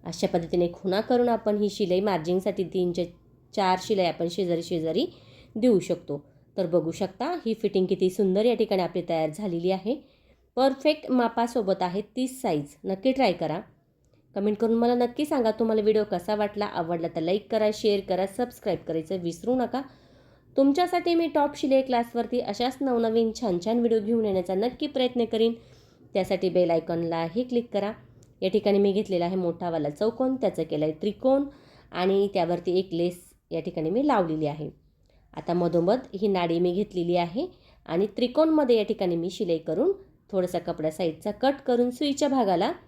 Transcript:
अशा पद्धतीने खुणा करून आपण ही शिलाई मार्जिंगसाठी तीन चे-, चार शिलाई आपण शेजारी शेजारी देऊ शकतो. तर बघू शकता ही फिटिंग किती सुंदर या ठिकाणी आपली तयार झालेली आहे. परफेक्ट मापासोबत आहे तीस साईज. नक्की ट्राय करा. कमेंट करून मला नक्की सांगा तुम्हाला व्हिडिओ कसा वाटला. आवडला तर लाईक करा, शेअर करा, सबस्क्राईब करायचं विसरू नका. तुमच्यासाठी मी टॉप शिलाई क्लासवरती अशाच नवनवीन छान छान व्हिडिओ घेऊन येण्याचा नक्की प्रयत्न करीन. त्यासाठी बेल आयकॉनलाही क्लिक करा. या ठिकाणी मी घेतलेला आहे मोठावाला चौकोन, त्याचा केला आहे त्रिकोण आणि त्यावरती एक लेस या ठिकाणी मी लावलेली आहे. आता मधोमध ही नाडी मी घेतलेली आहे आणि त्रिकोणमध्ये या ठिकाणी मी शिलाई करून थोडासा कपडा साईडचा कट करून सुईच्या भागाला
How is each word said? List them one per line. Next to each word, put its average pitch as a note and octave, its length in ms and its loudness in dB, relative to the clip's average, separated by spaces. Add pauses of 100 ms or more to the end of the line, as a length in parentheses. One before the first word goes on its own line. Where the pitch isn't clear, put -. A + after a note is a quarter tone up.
अशा E3+ 240 -4
पद्धतीने F3 400 0
खुणा F#3 340 -2
करून A#3+ 280 2
आपण A3 280 0
ही G#3 120 0
शिलाई F#3 300 0
मार्जिंगसाठी F#3+ 640 0
तीन F3+ 280 -2
चे-, E3+ 140 -2 (500)
चार F#3 260 2
शिलाई F#3+ 240 0
आपण E3 260 -2
शेजारी E3+ 320 0
शेजारी E3 420 -2 (500)
देऊ A3 240 4
शकतो. D#3 460 -6 (320)
तर F#3 80 0
बघू E3 260 2
शकता F#3+ 340 -6
ही D#4 280 -2
फिटिंग G3+ 320 0
किती F#3 240 2
सुंदर G3 360 2
या A#3+ 80 4
ठिकाणी G#3 280 0
आपली F3 280 -2
तयार D#3+ 200 0
झालेली E3+ 420 -2
आहे. G3 380 -4 (460)
परफेक्ट C4+ 560 0
मापासोबत A#3 720 0
आहे F3+ 200 -2
तीस B3+ 400 -6
साईज. D3 420 -2
नक्की F#3+ 280 0
ट्राय B3+ 220 2
करा. E3 280 -4 (760)
कमेंट G3+ 220 0
करून A3+ 180 2
मला A#3 200 2
नक्की A#3+ 300 0
सांगा B3+ 260 0
तुम्हाला A3 300 0
व्हिडिओ G#3+ 300 4
कसा F#3+ 240 -2
वाटला. G#3 300 -2
आवडला E3+ 420 -4
तर E3 140 -4
लाईक F#3 300 -2
करा, G#3+ 220 2
शेअर G#3 260 0
करा, F#3+ 280 -2
सबस्क्राईब G#3 520 -4
करायचं D#3+ 380 -4
विसरू F3 380 -2
नका. B3 260 -2 (760)
तुमच्यासाठी F4 580 4
मी E4 120 2
टॉप C#4+ 300 0
शिलाई C4+ 240 4
क्लासवरती A#3+ 580 -2
अशाच B3 420 -4
नवनवीन A3+ 500 2 (100)
छान F#3+ 240 0
छान A3+ 120 0
व्हिडिओ A#3 220 2
घेऊन A3 260 0
येण्याचा F#3+ 300 0
नक्की B3 320 -2
प्रयत्न B3 380 0
करीन. A3+ 280 2 (600)
त्यासाठी F#3 360 0
बेल F3 200 4
आयकॉनलाही E3 720 -2
क्लिक A#3+ 300 -2
करा. G3+ 180 -2 (500)
या F#3+ 80 0
ठिकाणी G3+ 280 2
मी G3+ 140 4
घेतलेला F#3+ 340 0
आहे F#3 100 -2
मोठावाला E3+ 540 -2
चौकोन, A#3 460 -2
त्याचा F#3+ 280 -2
केला D3+ 220 -2
आहे D#3 80 -2
त्रिकोण C4 500 0 (480)
आणि G3 420 2
त्यावरती F3 460 0
एक F#3 140 -6
लेस F3 360 -4 (220)
या E3 80 -4
ठिकाणी D#3+ 300 -4
मी B3 180 0
लावलेली D#3+ 400 0
आहे. D3+ 220 -6 (640)
आता D#3+ 200 -6
मधोमध F3 460 2 (160)
ही G3 120 0
नाडी F3 320 2
मी F3 140 2
घेतलेली F3+ 420 -2
आहे F3 320 0 (380)
आणि F#3 220 0
त्रिकोणमध्ये C4 720 2
या G#3 60 2
ठिकाणी F#3 320 -2
मी E3+ 140 -2
शिलाई E3+ 280 -2
करून E3+ 340 0 (400)
थोडासा F3+ 280 0
कपडा D#3+ 320 -4
साईडचा E3 400 -4
कट B3+ 220 0 (140)
करून B3 240 2
सुईच्या C#4+ 360 -2
भागाला A3+ 440 2 (160)